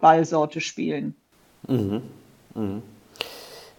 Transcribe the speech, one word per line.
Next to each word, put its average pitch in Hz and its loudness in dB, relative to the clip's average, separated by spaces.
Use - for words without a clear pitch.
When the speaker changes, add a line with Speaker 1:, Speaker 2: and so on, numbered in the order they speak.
Speaker 1:
Ballsorte 160 4
spielen." 151 -6
Speaker 2:
Mhm. 113 0
Mhm. 107 -6